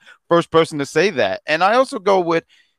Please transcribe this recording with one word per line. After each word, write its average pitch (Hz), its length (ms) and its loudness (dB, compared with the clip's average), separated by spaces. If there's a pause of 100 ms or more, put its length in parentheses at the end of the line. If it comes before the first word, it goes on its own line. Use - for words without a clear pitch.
(280)
first 170 240 2
person 160 280 0
to 143 60 -4
say 175 260 0
that? 101 340 -2
And 160 180 -2
I 208 120 2
also 247 240 -2
go 190 220 0
with, 165 220 -2 (360)